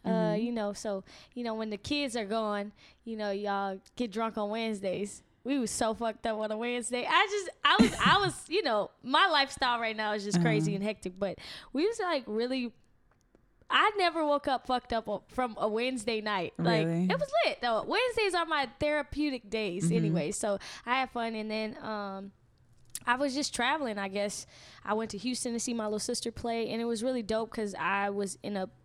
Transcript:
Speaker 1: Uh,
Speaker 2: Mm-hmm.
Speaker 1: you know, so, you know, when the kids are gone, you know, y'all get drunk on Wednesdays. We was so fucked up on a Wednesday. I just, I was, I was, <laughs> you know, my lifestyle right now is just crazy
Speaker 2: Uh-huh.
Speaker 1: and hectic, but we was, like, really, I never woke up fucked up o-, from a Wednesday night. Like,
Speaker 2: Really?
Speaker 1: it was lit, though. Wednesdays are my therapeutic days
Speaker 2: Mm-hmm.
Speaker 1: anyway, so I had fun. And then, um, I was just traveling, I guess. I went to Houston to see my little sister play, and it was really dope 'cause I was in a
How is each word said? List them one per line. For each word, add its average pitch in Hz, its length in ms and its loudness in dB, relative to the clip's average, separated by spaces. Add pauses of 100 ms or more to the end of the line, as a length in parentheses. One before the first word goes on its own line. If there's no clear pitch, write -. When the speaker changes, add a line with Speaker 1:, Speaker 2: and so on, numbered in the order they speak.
Speaker 1:
Uh, 190 60 0
Speaker 2:
Mm-hmm. 180 320 2
Speaker 1:
you 240 100 -2
know, 208 200 -2
so, 202 300 -4 (320)
you 247 100 -8
know, 220 100 -4
when 220 160 -4
the 208 60 -4
kids 277 400 -2
are 220 80 -2
gone, 208 480 -2 (320)
you 226 120 -8
know, 208 140 -2
y'all 196 480 -2 (180)
get 233 160 -2
drunk 226 260 -2
on 208 120 0
Wednesdays. 202 720 -4 (220)
We 277 140 0
was 226 120 -2
so 226 240 0
fucked 226 320 -4
up 220 120 0
on 214 140 -4
a 214 40 -2
Wednesday. 240 520 -2
I 370 220 6
just, 392 200 -2 (140)
I 311 180 8
was, - 100 8 (140)
I 339 120 8
was, 381 260 2
<laughs> - 40 -20
you 381 140 2
know, 220 280 2 (120)
my 311 280 6
lifestyle 269 500 2
right 220 160 -2
now 214 160 0
is 208 120 -2
just 185 160 2
crazy 160 320 4
Speaker 2:
Uh-huh. 196 40 -2
Speaker 1:
and 196 80 -4
hectic, 190 340 -4
but 196 200 -4 (340)
we 302 140 2
was, 453 120 0
like, 339 280 0
really, 240 460 -2 (1000)
I 320 280 6
never 330 260 2
woke 285 240 2
up 254 180 -2
fucked 254 260 -2
up 226 160 -2
o-, 208 200 -4
from 247 300 -4
a 208 100 2
Wednesday 226 520 -2
night. 208 380 -2
Like, 165 280 4
Speaker 2:
Really? 165 180 2
Speaker 1:
it - 140 2
was 554 120 -4 (140)
lit, 262 160 0
though. 226 260 0
Wednesdays 427 480 2
are 339 120 0
my 285 220 0 (100)
therapeutic 294 720 -2
days 202 360 -2
Speaker 2:
Mm-hmm. 170 100 4
Speaker 1:
anyway, 160 340 2
so 202 280 -2 (280)
I 254 140 0
had 254 100 -2
fun. 226 240 -4
And 214 160 -6
then, 214 320 -4
um, 196 480 -8 (760)
I 240 100 4
was 269 180 0
just 285 200 -2
traveling, 247 440 0
I 196 100 -4
guess. 202 380 -4 (380)
I 208 100 0
went 220 160 -2
to 208 80 -8
Houston 240 360 -2
to 233 60 -2
see 240 140 -2
my 220 100 -2
little 214 140 -2
sister 233 320 -2
play, 233 400 -4
and 226 100 -2
it 233 40 -2
was 226 180 -2
really 254 200 0
dope 220 280 -2
'cause 208 280 -4
I 196 320 0
was 202 320 -4
in 202 140 -4
a 190 120 -2 (160)